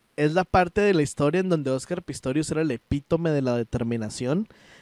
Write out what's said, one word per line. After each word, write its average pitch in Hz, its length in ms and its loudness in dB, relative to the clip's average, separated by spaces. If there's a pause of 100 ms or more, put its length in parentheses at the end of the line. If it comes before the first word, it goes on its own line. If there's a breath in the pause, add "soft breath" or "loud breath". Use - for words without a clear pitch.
(140)
es 151 180 2
la 180 120 2
parte 185 360 2
de 202 140 4
la 156 80 4
historia 147 380 0
en 185 80 -2
donde 147 240 0
Oscar 175 320 -6
Pistorius 135 480 -4
era 156 100 -2
el 156 80 0
epítome 151 600 -2
de 143 120 0
la 123 140 0
determinación 117 880 -2 (360 soft breath)